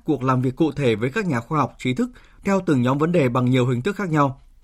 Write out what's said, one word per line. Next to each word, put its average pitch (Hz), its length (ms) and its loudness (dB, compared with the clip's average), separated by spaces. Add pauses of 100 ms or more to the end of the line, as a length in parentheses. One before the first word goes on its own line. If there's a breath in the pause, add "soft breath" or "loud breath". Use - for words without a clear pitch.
cuộc 131 180 -2
làm 127 180 0
việc 127 140 -2
cụ 160 160 0
thể 127 240 0
với 113 140 -2
các 208 160 -6
nhà 139 140 -2
khoa 151 200 -4
học, 127 180 -2
trí 127 160 -4
thức 247 160 -4 (340 soft breath)
theo 196 220 0
từng 143 160 2
nhóm 127 160 2
vấn 160 140 0
đề 151 180 2
bằng 123 160 0
nhiều 127 220 2
hình 123 140 -2
thức 196 140 -4
khác 196 140 -6
nhau, 143 320 0 (220)